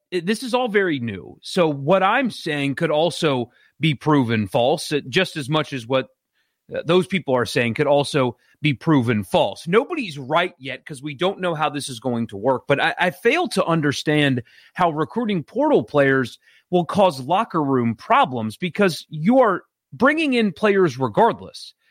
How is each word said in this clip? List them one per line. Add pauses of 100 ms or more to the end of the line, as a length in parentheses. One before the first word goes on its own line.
(100)
this
is
all
very
new.
So
what
I'm
saying
could
also (280)
be
proven
false,
uh,
just
as
much
as
what, (640)
uh,
those
people
are
saying
could
also (240)
be
proven
false.
Nobody's
right
yet
'cause
we
don't
know
how
this
is
going
to
work.
But
I,
I
fail
to
understand (300)
how
recruiting
portal
players (320)
will
cause
locker
room
problems,
because
you
are (280)
bringing
in
players
regardless. (160)